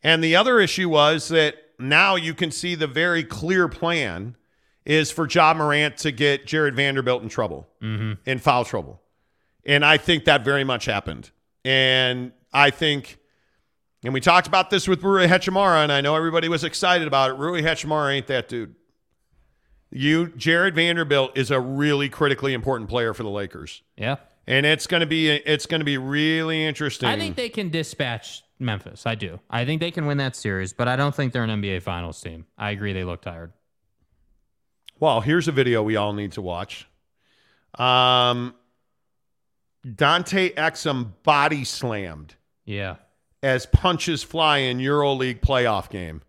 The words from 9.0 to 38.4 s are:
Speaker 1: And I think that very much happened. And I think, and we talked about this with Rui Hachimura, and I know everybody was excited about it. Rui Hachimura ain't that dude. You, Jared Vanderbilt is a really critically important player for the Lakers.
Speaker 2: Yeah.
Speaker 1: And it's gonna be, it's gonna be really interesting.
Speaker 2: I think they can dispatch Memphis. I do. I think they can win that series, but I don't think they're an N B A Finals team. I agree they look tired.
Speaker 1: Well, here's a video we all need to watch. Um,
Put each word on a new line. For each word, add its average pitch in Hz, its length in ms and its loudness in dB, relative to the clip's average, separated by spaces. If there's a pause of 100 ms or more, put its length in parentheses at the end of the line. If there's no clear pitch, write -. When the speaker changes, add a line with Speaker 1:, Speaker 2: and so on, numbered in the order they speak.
Speaker 1:
And 143 200 2
I 151 140 6
think 165 260 0
that 143 200 4
very 139 200 0
much 127 220 -4
happened. 98 440 -6 (340)
And 131 680 2 (200)
I 143 180 6
think, 143 480 -4 (840)
and 123 100 -4
we 131 60 0
talked 175 260 4
about 185 240 2
this 196 180 0
with 180 140 0
Rui 190 240 4
Hachimura, 185 560 4
and 147 100 2
I 139 80 2
know 143 160 2
everybody 165 320 0
was 165 160 0
excited 175 420 0
about 135 240 2
it. 131 40 -6
Rui 156 280 -2
Hachimura 151 520 0
ain't 135 140 -4
that 127 200 -2
dude. 117 260 -8 (1160)
You, 156 460 0
Jared 170 380 2
Vanderbilt 156 600 0
is 131 140 -2
a 135 100 2
really 139 480 0
critically 139 460 -2
important 113 360 -4
player 117 240 0
for - 80 -10
the 107 80 -6
Lakers. 101 520 -10 (140)
Speaker 2:
Yeah. 127 200 -4 (300)
Speaker 1:
And 135 200 2
it's 151 200 2
gonna 170 200 0
be, 160 220 2
it's 147 380 0
gonna 160 180 -2
be 143 140 0
really 156 680 -2
interesting. 147 440 -4
Speaker 2:
I 285 100 0
think 330 180 -6
they 240 140 -6
can 208 200 -6
dispatch 147 720 -6 (160)
Memphis. 107 480 -8
I 113 80 -2
do. 95 260 -10 (100)
I 117 160 -2
think 156 140 -2
they 170 100 -4
can 165 160 -4
win 143 120 -2
that 135 180 -4
series, 95 360 -4
but 120 160 -2
I 127 80 0
don't 143 180 0
think 131 200 -2
they're 120 100 0
an 110 60 -2
N 107 100 -2
B 101 100 -4
A 92 100 -4
Finals 87 400 -8
team. 82 260 -14 (100)
I 104 140 -6
agree 101 240 -6
they 92 100 -6
look 87 180 -8
tired. 85 300 -14 (1500)
Speaker 1:
Well, 135 200 2
here's 151 280 2
a 160 40 -2
video 123 300 2
we 107 140 0
all 104 180 0
need 101 180 -6
to 104 100 -10
watch. 90 440 -10 (920)
Um, 123 760 2 (1400)